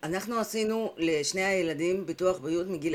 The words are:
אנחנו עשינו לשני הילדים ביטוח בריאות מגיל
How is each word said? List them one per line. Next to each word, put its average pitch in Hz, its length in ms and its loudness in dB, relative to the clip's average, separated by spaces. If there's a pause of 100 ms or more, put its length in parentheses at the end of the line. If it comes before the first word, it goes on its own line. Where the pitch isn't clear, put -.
אנחנו 196 360 -2
עשינו 220 580 0
לשני 160 460 2
הילדים 180 640 2
ביטוח 180 340 0
בריאות 165 280 -2
מגיל 165 280 -2